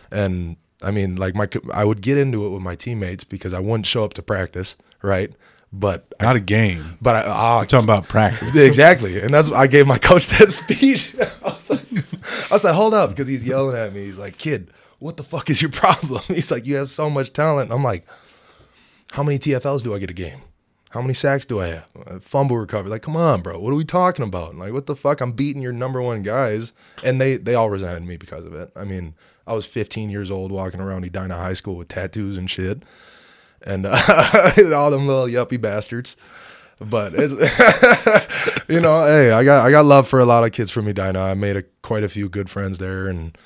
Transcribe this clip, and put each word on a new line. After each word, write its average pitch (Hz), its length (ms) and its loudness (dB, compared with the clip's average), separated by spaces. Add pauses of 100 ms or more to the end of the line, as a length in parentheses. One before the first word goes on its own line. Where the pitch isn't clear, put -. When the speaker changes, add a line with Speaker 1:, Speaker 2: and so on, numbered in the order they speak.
(120)
Speaker 1:
And, 90 460 -4 (240)
I 98 100 -6
mean, 98 240 -4
like, 92 200 -6
my 104 100 -2
co-, - 160 -8 (100)
I 104 140 0
would 104 160 0
get 135 160 0
into 120 280 -2
it 98 40 -6
with 95 120 -8
my 90 140 -8
teammates 101 480 -8
because 92 300 -10
I 90 60 -6
wouldn't 107 260 -2
show 113 180 -2
up 104 120 -6
to 98 60 -14
practice, 92 540 -6 (260)
right? 98 300 -2 (400)
But 98 480 -4
I 101 40 -4
Speaker 2:
Not 127 120 4
a 120 40 2
game. 90 600 0
Speaker 1:
But 117 160 2
I, 110 40 0 (100)
uh, 110 320 2
Speaker 2:
I'm 98 60 -4
talking 123 180 4
about 104 240 2
practice. 110 460 0
Speaker 1:
<laughs> - 20 -
Exactly. 127 640 6
And 113 100 -2
that's, 151 200 4
I 135 160 4
gave 139 200 8
my 127 120 4
coach - 280 6
<laughs> - 100 0
that 202 140 10
speech. - 640 0 (140)
<laughs> - 160 -14
I - 80 -6
was - 160 -12
like, - 100 -2 (720)
I 202 60 4
said, 202 160 2
"Hold 214 220 2
up," 135 200 0
'cause 135 120 -6
he's 131 160 -6
yelling 131 340 -2
at 104 160 -6
me. 101 120 -12
He's 95 120 -14
like, 98 220 -14
"Kid, 120 320 -8 (260)
what 156 200 -14
the 143 60 -12
fuck - 280 -8
is 135 100 0
your 156 100 -2
problem?" 147 520 0
<laughs> - 40 -20
He's 170 240 -4
like, 123 140 -6
"You 139 120 -4
have 139 120 -6
so 151 200 -6
much 135 240 -4
talent." 147 360 -2
And 113 40 -8
I'm 135 100 -2
like, 101 220 -4 (1040)
"How 143 120 -6
many 147 140 0
T 139 180 -2
F 123 100 -4
Ls 139 180 -4
do 113 120 -6
I 101 40 -6
get 95 100 -8
a 90 40 -12
game? 85 260 -12 (500)
How 117 120 -10
many 131 120 -2
sacks 139 320 -2
do 113 160 -6
I 87 60 -4
have? 82 180 -12 (220)
Uh, 92 120 -16
fumble 139 380 -2
recovery?" 101 320 -8
Like, 110 140 -10
come 156 120 -8
on, 156 260 2
bro. 85 180 -10
What 110 120 -6
are 143 40 0
we 156 100 -2
talking 180 400 0
about? 85 300 -8
Like, 95 180 -12
what 135 140 -8
the 147 80 -6
fuck? 143 260 -2
I'm 123 120 -4
beating 139 280 -6
your 123 100 -8
number 127 300 -6
one 117 220 -6
guys. 113 480 -4 (320)
And 131 180 0
they, 131 160 0
they 117 180 -4
all 113 140 2
resented 90 340 -8
me 87 140 -12
because 80 280 -18
of 82 80 -18
it. 85 220 -14
I 98 100 -16
mean, 90 280 -10 (340)
I 113 60 -8
was 107 120 -6
fifteen 107 440 -8
years 98 220 -8
old 95 200 -8
walking 95 300 -8
around 95 240 -8
Edina 92 300 -8
High 92 180 -6
School 92 220 -10
with 87 140 -14
tattoos 98 480 -8
and 90 120 -8
shit. 95 340 -8 (800)
And, 95 260 -6
uh, 165 680 4
<laughs> 180 220 6
all 147 160 2
them 139 160 0
little 131 180 0
yuppie 120 360 -2
bastards. 107 540 -6 (680)
But 104 320 -4
it's, 139 200 0
<laughs> - 1400 4
you 165 100 2
know, 160 260 4
hey, 147 260 6
I 127 120 6
got, 135 220 6
I 131 60 6
got 151 140 8
love 139 220 8
for 131 120 2
a 123 60 6
lot 117 180 6
of 117 80 0
kids 110 200 -6
from 107 160 -4
Edina. 95 320 -4
I 95 140 -2
made 98 240 -2
a, 92 60 -6 (180)
quite 107 220 -4
a 98 60 -2
few 101 200 -6
good 98 200 -8
friends 98 280 -8
there, 95 300 -8
and, 82 380 -10